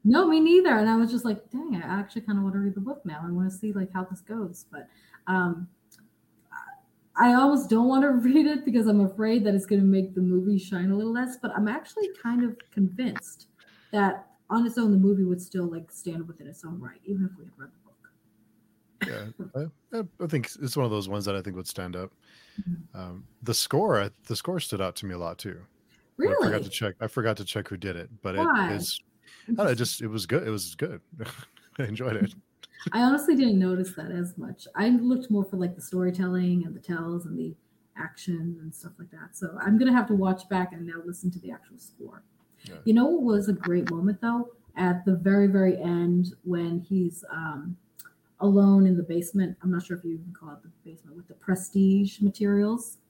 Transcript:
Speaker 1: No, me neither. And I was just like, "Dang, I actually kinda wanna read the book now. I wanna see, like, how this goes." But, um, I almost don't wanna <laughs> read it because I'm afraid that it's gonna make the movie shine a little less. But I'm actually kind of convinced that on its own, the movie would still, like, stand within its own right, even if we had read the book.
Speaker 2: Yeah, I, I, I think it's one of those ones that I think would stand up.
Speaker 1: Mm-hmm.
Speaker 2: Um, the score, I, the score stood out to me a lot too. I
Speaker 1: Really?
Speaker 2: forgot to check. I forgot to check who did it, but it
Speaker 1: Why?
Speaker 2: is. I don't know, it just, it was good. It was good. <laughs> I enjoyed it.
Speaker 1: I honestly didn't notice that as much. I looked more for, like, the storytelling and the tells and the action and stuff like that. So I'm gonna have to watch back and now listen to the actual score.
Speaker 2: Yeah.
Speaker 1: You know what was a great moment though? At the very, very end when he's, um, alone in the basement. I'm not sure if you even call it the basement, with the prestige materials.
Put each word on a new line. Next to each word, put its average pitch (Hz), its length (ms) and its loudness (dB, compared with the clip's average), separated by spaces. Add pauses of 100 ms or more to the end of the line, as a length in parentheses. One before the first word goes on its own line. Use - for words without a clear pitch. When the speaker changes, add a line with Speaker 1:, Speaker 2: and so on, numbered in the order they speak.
Speaker 1:
No, 302 240 6
me 320 120 6
neither. 349 360 8
And 214 140 4
I 226 80 4
was 233 140 4
just 247 120 -2
like, 208 280 -4
"Dang, 269 240 -4
I 165 100 -6 (140)
actually 202 240 -8
kinda 202 180 0
wanna 196 180 -2
read 202 140 -2
the 202 80 -6
book 269 240 -8
now. 156 180 -8
I 170 60 -8
wanna 185 220 0
see, 214 220 -6
like, 190 200 -4
how 185 120 -4
this 185 160 -12
goes." 208 500 -10
But, 143 180 -18 (380)
um, 180 400 0 (1500)
I 240 180 6
almost 269 360 4
don't 233 180 4
wanna 269 240 4
<laughs> - 0 -
read 254 340 6
it 302 200 -2
because 226 220 2
I'm 208 140 6
afraid 214 440 2
that 202 100 2
it's 190 100 0
gonna 202 180 2
make 190 320 4
the 185 60 0
movie 185 360 2
shine 185 340 -2
a 196 60 2
little 220 160 -2
less. 247 240 -4
But 214 180 -6
I'm 208 120 0
actually 320 420 -4 (120)
kind 240 220 0
of 233 140 -4 (140)
convinced 196 760 -4 (440)
that 202 360 0 (220)
on 233 160 2
its 233 120 -4
own, 226 140 2
the 196 60 6
movie 196 260 4
would 180 180 -2
still, 180 240 -6
like, 165 260 -10
stand 165 360 -10
within 156 200 -20
its 143 180 -20
own 175 140 -12
right, - 260 -16
even 190 200 -2
if - 120 -8
we - 80 -20
had - 120 -20
read 135 140 -18
the - 140 -20
book. - 1500 -16 (240)
Speaker 2:
Yeah, 139 60 -6 (320)
I, 226 60 -6
I, 214 40 -6 (200)
I 170 40 -6
think 147 220 -4 (120)
it's 127 140 -6
one 139 100 0
of 110 60 -2
those 104 180 -4
ones 101 160 -6
that 101 100 -4
I 98 60 -6
think 92 140 -10
would 90 120 -10
stand 90 280 -10
up. 92 160 -10 (480)
Speaker 1:
Mm-hmm. 170 400 -10
Speaker 2:
Um, 90 240 -14 (180)
the 117 120 -4
score, 147 480 0
I, 98 80 -4 (180)
the 110 80 -6
score 180 240 -6
stood 95 220 -6
out 92 160 -4
to - 80 -12
me 92 80 -8
a 90 40 -10
lot 87 200 -8
too. 87 240 -12
I - 400 -20 (160)
Speaker 1:
Really? 392 320 0
Speaker 2:
forgot 107 140 -2
to 98 60 -12
check. 101 300 -6
I 113 80 -6
forgot 110 300 -2
to 101 80 -12
check 101 220 -8
who 98 100 -10
did 92 180 -8
it, 85 140 -14 (120)
but 95 140 -6
it - 40 -2
Speaker 1:
Why? 226 340 0
Speaker 2:
is. - 260 -6 (480)
I 226 60 -2
don't - 120 -2
know, 139 60 2
it 120 40 2
just, - 260 -4
it 117 60 -8
was 107 200 -6
good. 160 180 0
It 110 60 -4
was 101 240 -8
good. 151 260 -8 (180)
<laughs> - 600 -16
I 139 40 -4
enjoyed 110 340 -6
it. - 180 0 (560)
Speaker 1:
I 233 100 0
honestly 285 340 4
didn't 233 220 4
notice 185 360 0
that 160 180 -10
as 175 260 -6
much. - 380 -14
I 214 140 0
looked 247 420 2
more 202 140 2
for, - 120 -10
like, 180 180 -2
the - 60 -16
storytelling 180 840 0
and 165 100 -10
the - 40 -16
tells 170 460 -8
and 165 140 -8
the 165 160 -8 (420)
action 165 640 -8
and 160 140 -16
stuff 165 240 -18
like 170 120 -20
that. 160 240 -20
So - 240 -10
I'm 208 200 4
gonna 254 140 6
have 240 140 4
to 208 80 2
watch 185 340 0
back 180 240 -2
and 170 120 -12
now 165 200 -10
listen 180 260 -4
to 180 80 -12
the 180 120 -14
actual - 280 -20
score. - 440 -20 (420)
Speaker 2:
Yeah. - 180 -16
Speaker 1:
You 220 100 4
know 240 120 6
what 320 180 0
was 208 260 2
a 196 40 0
great 175 360 -2
moment 185 320 -2
though? 240 280 -4 (260)
At 180 300 0
the 185 100 4
very, 196 320 4
very 190 340 4
end 175 640 0
when 170 380 -4
he's, 180 500 -2
um, 160 460 -10 (640)
alone 196 460 8
in 185 120 6
the 165 60 0
basement. 175 600 -2
I'm 185 80 0
not 175 120 -2
sure 170 140 -10
if 180 60 -16
you 165 80 -6
even 175 220 -12
call 156 200 -18
it - 100 -20
the 170 60 -20 (140)
basement, 160 340 -20
with 180 100 -20
the - 80 -20
prestige 196 880 2
materials. 202 760 0 (120)